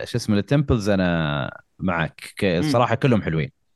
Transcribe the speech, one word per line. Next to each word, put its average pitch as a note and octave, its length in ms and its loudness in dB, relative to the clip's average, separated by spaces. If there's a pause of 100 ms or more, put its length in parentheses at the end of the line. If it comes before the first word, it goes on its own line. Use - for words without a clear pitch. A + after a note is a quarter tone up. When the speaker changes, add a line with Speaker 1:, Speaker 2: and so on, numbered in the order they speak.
Speaker 1:
شو - 140 -6
اسمه، G#2+ 180 0
للتمبلز B2+ 520 2
أنا E2 720 0 (180)
معك. E2+ 580 -4
ك-، - 80 -6
Speaker 2:
مم. F2 140 2
Speaker 1:
الصراحة B2 360 2
كلهم A2+ 280 2
حلوين. D#2 280 -4 (260)